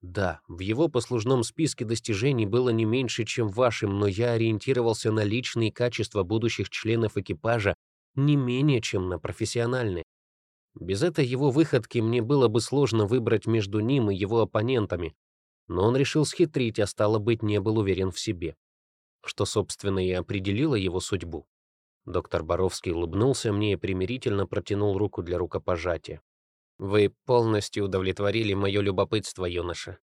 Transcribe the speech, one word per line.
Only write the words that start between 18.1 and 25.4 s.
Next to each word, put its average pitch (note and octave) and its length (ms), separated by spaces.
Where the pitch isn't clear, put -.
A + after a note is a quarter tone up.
в F#2 80
себе, E2+ 380
что, - 180
собственно, G2 600
и F#2 80
определило G2+ 640
его F#2 260
судьбу". E2 460
Доктор F2 400
Боровский F2 480
улыбнулся F#2+ 600
мне G2+ 200
и F#2+ 40
примирительно G2 680
протянул G2+ 500
руку G2+ 260
для F2 160
рукопожатия. E2+ 840